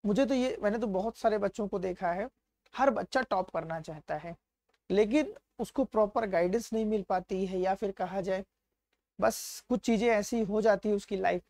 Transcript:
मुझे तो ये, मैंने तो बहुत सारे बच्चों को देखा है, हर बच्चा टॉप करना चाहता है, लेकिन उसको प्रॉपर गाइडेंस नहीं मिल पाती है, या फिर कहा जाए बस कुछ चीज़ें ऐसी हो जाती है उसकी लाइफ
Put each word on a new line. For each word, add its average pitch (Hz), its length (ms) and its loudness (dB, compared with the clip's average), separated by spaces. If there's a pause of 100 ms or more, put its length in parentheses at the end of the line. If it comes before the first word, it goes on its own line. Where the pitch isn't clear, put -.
मुझे 214 220 2
तो 240 80 0
ये, 254 300 0
मैंने 208 140 0
तो 226 120 -2
बहुत 196 280 -2
सारे 214 220 2
बच्चों 202 280 -2
को 202 120 -4
देखा 180 320 -4
है, 196 160 -4 (460)
हर 269 180 4
बच्चा 220 320 -2
टॉप 185 280 -2
करना 160 300 -6
चाहता 156 360 -8
है, 165 180 -12 (540)
लेकिन 233 440 4 (260)
उसको 247 260 -2
प्रॉपर 214 420 0
गाइडेंस 185 460 0
नहीं 220 120 0
मिल 214 180 0
पाती 185 420 -2
है, 185 140 -4
या 190 160 0
फिर 196 180 -4
कहा 190 280 -4
जाए 190 220 -2 (760)
बस - 500 -2
कुछ 240 120 0
चीज़ें 226 280 2
ऐसी 226 340 2
हो 214 180 0
जाती 208 280 4
है 208 60 4
उसकी 202 220 -4
लाइफ 180 320 0